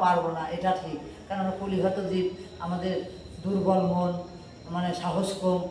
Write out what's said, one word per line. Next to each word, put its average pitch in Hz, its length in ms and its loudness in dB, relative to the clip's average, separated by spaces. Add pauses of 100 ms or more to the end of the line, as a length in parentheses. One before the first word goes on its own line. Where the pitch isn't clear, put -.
পারবো 170 340 4
না, 160 60 -2 (120)
এটা 185 160 2 (100)
ঠিক, 156 160 -6 (300)
কারণ 196 160 -2
আমরা 190 180 0
কলিহত 190 360 2 (140)
জীব, 185 140 2 (400)
আমাদের 180 300 0 (480)
দুর্বল 185 380 4 (100)
মন, 180 200 2 (640)
মানে 180 140 0 (120)
সাহস 180 280 0 (120)
কম 180 180 4 (100)